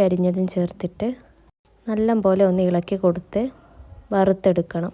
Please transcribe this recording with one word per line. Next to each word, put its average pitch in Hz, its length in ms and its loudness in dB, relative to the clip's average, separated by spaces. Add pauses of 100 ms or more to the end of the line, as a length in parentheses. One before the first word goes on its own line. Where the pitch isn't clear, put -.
അരിഞ്ഞതും 180 500 0
ചേർത്തിട്ട് 175 520 -6 (840)
നല്ല 220 220 0 (120)
പോലെ 190 240 4
ഒന്ന് 180 200 0
ഇളക്കി 180 340 -2
കൊടുത്ത് 180 400 -2 (720)
വറുത്തെടുക്കണം. 185 800 0